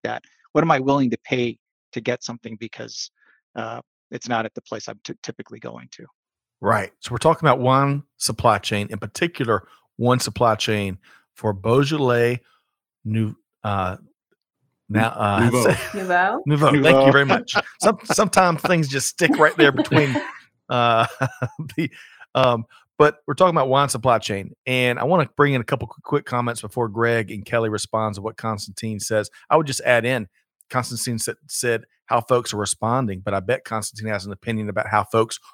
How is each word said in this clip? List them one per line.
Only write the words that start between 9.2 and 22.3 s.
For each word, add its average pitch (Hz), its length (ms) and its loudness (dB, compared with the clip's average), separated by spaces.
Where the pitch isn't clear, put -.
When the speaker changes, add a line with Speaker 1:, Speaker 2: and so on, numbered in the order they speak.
Speaker 2:
one 123 240 2
supply 113 340 0
chain 101 440 -4
for 107 180 -2
Beaujolais 123 880 2
Nou-, 110 300 -2
uh, 98 320 -2
now, 110 280 0
uh, 107 240 2
Speaker 3:
Nouveau. 120 240 2
Speaker 2:
<laughs> - 100 -12
Speaker 4:
Nouveau? 190 520 0
Speaker 2:
Nouveau. 147 240 4
Thank 143 140 4
Speaker 1:
Nouveau. 135 220 8
Speaker 2:
you 135 60 8
very 139 120 6
much. - 300 -2
Some, 208 240 2
sometimes 185 580 2
things 165 260 2
just 135 200 -4
stick - 300 2
right 151 180 6
there 147 160 6
between, 147 420 2
Speaker 4:
<laughs> - 240 -20
Speaker 2:
uh, 120 380 2
<laughs> - 560 -8
the, 160 140 -2